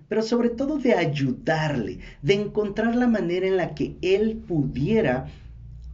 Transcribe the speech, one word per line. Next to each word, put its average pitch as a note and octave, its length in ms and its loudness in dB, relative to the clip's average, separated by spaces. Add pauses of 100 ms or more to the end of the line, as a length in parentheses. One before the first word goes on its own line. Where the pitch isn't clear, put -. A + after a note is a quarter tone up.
pero A3 140 0
sobre A#3+ 280 2
todo C#4+ 280 -2
de B3 160 2
ayudarle, C#3+ 1040 0 (220)
de D#3+ 140 4
encontrar G#3+ 600 0
la B3 120 2
manera F#3 400 2
en F#3+ 100 2
la D3+ 160 -2
que C#3 300 -4
él G#3+ 440 2
pudiera D3 760 2 (680)